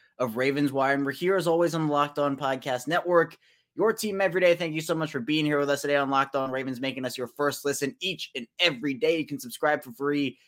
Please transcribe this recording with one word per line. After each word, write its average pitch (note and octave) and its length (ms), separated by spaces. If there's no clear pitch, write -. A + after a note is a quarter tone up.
of A#2 180
Ravens C#3 360
Wire, C3+ 200
and C#3 100
we're C#3 100
here F3 240
as E3+ 100
always E3+ 280
on D#3+ 120
the D3 60
Locked C#3+ 260
On C#3+ 180
Podcast C3+ 520
Network, E3+ 500
your G#3+ 180
team G#3 260
every F#3 220
day. F3 120
Thank E3 200
you D#3+ 80
so D#3+ 120
much D#3 160
for C3+ 100
being D3+ 260
here D3 120
with C#3+ 120
us C#3 100
today C#3+ 160
on C#3 140
Locked C3+ 260
On C3+ 140
Ravens, C3 320
making C3 240
us B2 100
your B2 120
first C#3+ 360
listen C#3 360
each F3+ 340
and B2 120
every C#3+ 320
day. D#3 240
You D#3 100
can C#3 140
subscribe D3 420
for B2 100
free C#3+ 440